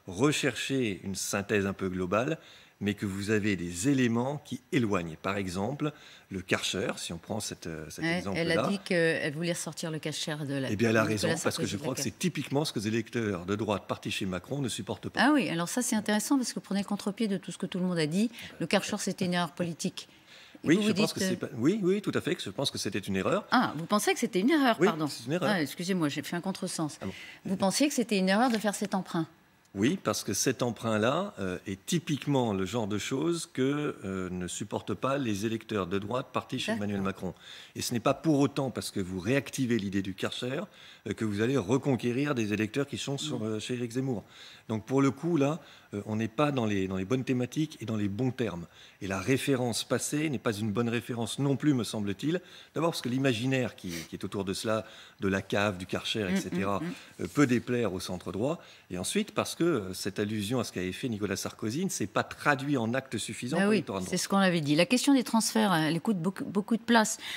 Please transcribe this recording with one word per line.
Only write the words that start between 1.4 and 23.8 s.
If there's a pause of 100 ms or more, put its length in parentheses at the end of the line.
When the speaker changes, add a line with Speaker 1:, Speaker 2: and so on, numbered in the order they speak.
Speaker 1:
un
peu
globale, (420)
mais
que
vous
avez
des
éléments
qui (100)
éloignent.
Par
exemple, (380)
le
Karcher, (100)
si
on
prend
cette,
euh,
cet
Speaker 2:
Ouais,
Speaker 1:
exemple-là.
Speaker 2:
elle
a
dit
qu'elle
voulait
ressortir
le
Karcher (100)
de
la
Speaker 1:
Eh
bien,
elle
a
Speaker 2:
de
Nicolas
Speaker 1:
raison,
parce
que
Speaker 2:
Sarkozy
Speaker 1:
je
Speaker 2:
de
la
Speaker 1:
crois
que
Speaker 2:
carte.
Speaker 1:
c'est
typiquement
ce
que
les
électeurs
de
droite
partis
chez
Macron
ne
supportent
pas.
Speaker 2:
Ah
oui,
alors
ça,
c'est
intéressant,
parce
que
vous
prenez
le
contre-pied
de
tout
ce
que
tout
le
monde
a
dit. (300)
Le
Karcher,
c'était
une
erreur
politique. (560)
Et
Speaker 1:
Oui,
Speaker 2:
vous,
Speaker 1:
je
Speaker 2:
vous
Speaker 1:
pense
Speaker 2:
dites,
Speaker 1:
que
c'est
Speaker 2:
euh,
Speaker 1:
pas...
oui,
oui,
tout
à
fait,
que
je
pense
que
c'était
une
erreur.
Speaker 2:
Ah,
vous